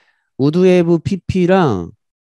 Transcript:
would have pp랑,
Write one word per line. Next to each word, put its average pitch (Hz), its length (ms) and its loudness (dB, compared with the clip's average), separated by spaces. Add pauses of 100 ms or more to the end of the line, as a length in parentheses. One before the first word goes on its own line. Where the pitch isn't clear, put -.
(380)
would 151 200 -2
have 180 440 2
pp랑, 175 880 -2 (440)